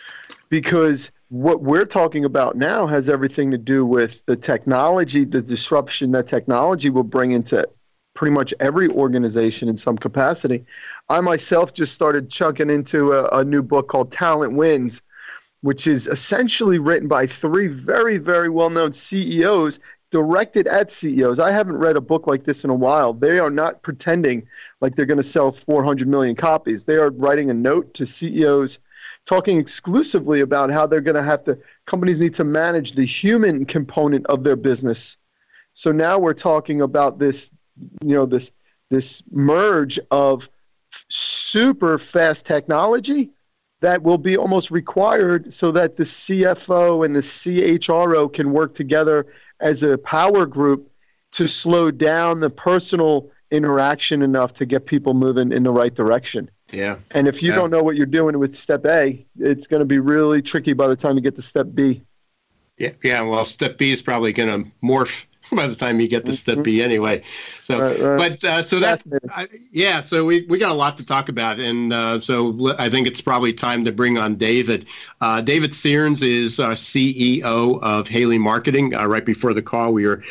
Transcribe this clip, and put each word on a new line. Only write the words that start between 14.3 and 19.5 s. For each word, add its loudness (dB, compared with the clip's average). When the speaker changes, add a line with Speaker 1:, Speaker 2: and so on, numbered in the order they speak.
Speaker 1:
Wins, 0
which -2
is 0
essentially 0
written 0
by 2
three -2
very, 0
very 0
well-known 0
C -4
E 4
Os, 0